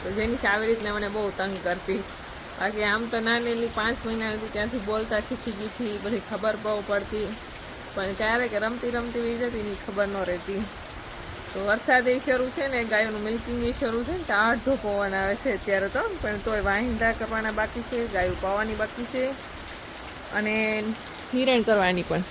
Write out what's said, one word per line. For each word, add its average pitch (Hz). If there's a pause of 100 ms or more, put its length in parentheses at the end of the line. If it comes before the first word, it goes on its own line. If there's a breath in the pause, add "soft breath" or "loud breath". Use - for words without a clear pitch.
તો 180
જેનિશા 226
આવી 214
રીતના 214
મને 208
બહુ 202
તંગ 190
કરતી. 185 (580)
બાકી 208
આમ 214
તો 233
નાનેલી 233
પાંચ 226
મહિના 220
હતી 214
ત્યાંથી 214
બોલતા 214
શીખી 233
ગઈ 208
હતી, 214
બધી 208 (100)
ખબર 214
બહુ 214
પડતી, 208 (600)
પણ 196
ક્યારેક 220
રમતી 233
રમતી 240
વહી 233
જતી 233
ને 208 (120)
ખબર 202
ન 196
રહેતી. 180 (920)
તો 190
વરસાદ 240
એ 254
શરૂ 254
છે 277
ને, 254
ગાયોનું 214
મિલ્કિંગ 233
એ 240
શરૂ 240
છે 247
ને, 370
તો 320
આઠો 226
પવન 202
આવે 196
છે 240
અત્યારે 196
તો, 254 (220)
પણ 208
તોય 214
વાહિંદા 226
કરવાના 220
બાકી 214
છે, 233
ગાયો 180
પાવાની 208
બાકી 214
છે 254 (1040)
અને 214 (500)
નિરણ 254
કરવાની 185
પણ. 165